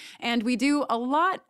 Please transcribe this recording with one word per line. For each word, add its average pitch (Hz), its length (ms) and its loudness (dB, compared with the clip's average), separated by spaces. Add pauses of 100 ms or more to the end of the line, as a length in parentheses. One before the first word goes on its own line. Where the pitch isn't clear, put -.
(200)
and 240 220 -2
we 240 120 0
do 285 360 2
a 233 80 0
lot 302 500 0